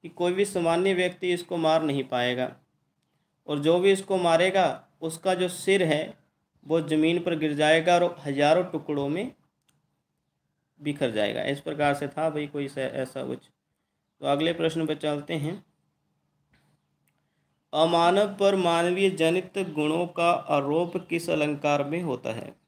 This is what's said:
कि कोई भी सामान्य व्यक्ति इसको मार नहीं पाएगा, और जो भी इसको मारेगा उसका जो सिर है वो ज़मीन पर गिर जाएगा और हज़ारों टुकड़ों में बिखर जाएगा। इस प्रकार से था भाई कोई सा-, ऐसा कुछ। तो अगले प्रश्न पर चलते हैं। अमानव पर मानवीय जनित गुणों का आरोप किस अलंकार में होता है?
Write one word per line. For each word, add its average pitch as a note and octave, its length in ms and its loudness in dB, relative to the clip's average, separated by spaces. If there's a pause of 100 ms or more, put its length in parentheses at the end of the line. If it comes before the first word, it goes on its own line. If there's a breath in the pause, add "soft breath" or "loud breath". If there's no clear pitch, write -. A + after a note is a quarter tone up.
कि E3+ 60 -14
कोई F3 240 -2
भी G3 120 0
सामान्य F#3 500 0
व्यक्ति F3+ 380 -2
इसको F3 240 -4
मार D#3+ 260 2
नहीं C#3 220 -2
पाएगा, B2 520 -2 (880)
और D3 120 -4
जो E3 220 4
भी G3 120 4
इसको F#3+ 240 -2
मारेगा F3 720 2 (120)
उसका D#3+ 340 -4
जो F3+ 140 -2
सिर F#3+ 340 0
है D#3 360 -2 (460)
वो D#3+ 160 0
ज़मीन D#3 420 0
पर E3+ 160 -2
गिर D3+ 160 -2
जाएगा D#3+ 400 4
और F3 300 2
हज़ारों D3 400 2
टुकड़ों D3 440 -4
में F#3+ 240 -6 (1500)
बिखर C#3+ 280 -2
जाएगा। G#2+ 320 -2
इस C#3 180 -4
प्रकार D3 340 -2
से C#3+ 140 -6
था D#3 220 -4
भाई D3+ 160 -6
कोई C#3+ 220 -8
सा-, C3 240 -6
ऐसा C3 340 -8
कुछ। B2+ 240 -10 (720)
तो C#3 60 -6
अगले D3+ 260 0
प्रश्न D#3+ 340 -2
पर D#3 80 -4
चलते D3+ 400 -4
हैं। D#3+ 320 -6 (2000)
अमानव E3+ 640 4
पर G3 200 4
मानवीय F3+ 540 2
जनित E3 480 0
गुणों D#3+ 480 -2
का E3+ 240 2
आरोप D3+ 680 0
किस E3+ 340 -4
अलंकार D3 540 0
में E3 180 -4
होता B2 300 -4
है? - 340 -12